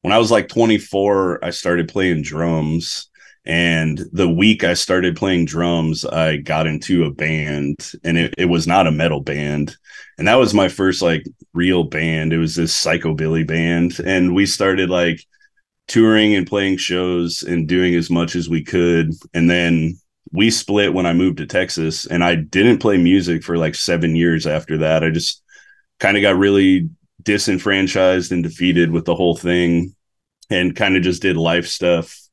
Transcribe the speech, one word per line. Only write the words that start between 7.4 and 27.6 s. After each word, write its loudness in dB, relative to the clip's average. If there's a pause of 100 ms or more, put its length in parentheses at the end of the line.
and 0
it, 0
it 0
was 0
not 2
a 0
metal -2
band. -6 (420)
And -2
that 4
was 4
my 4
first, -2
like, 0 (280)
real 2
band. -2
It 0
was -2
this 0
psychobilly -2
band. -2
And 0
we 2
started, -2
like, -2 (640)
touring 4
and -2
playing -2
shows -4
and -2
doing 2
as -2
much 0
as -4
we -2
could. 0 (200)
And 2
then 0 (340)
we 2
split 0
when 0
I 0
moved 0
to -8
Texas, -4
and -2
I 2
didn't 2
play 2
music 2
for, -4
like, -2
seven 0
years 0
after -4
that. 0
I 0
just -4 (580)
kinda 2
got 4
really 4 (420)
disenfranchised 0